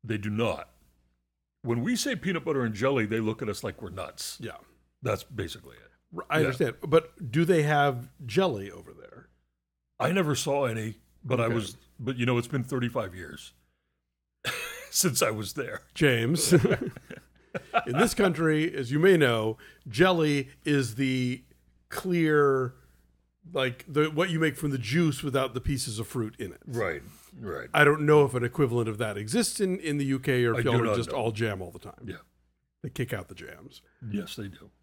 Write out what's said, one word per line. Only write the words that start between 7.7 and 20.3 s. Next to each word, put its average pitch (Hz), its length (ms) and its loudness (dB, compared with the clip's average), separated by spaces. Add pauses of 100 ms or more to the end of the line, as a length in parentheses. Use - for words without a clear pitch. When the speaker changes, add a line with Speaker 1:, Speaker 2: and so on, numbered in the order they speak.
Speaker 2:
jelly 107 460 0
over 90 220 -18
there? - 340 -20 (720)
Speaker 1:
I 156 140 0
never 165 200 2
saw 139 320 0
any, 113 300 -4 (300)
but 120 160 0
I 117 40 2
Speaker 2:
Okay. 117 100 2
Speaker 1:
was, 104 220 -4 (220)
but, 127 180 -6
you 120 80 0
know, 123 120 2
it's 120 100 -2
been 131 160 -2
thirty-five 120 500 -4
years 76 380 -16 (920)
<laughs> - 440 -8
since 139 320 2
I 123 100 2
was 107 220 -6
there. - 280 -8 (120)
Speaker 2:
James, 135 600 4
<laughs> - 1300 0
in 123 120 -2
this 220 160 4
country, 160 600 2
as 127 200 -6
you 147 60 2
may 185 180 8
know, 113 400 2 (320)
jelly 151 640 2 (120)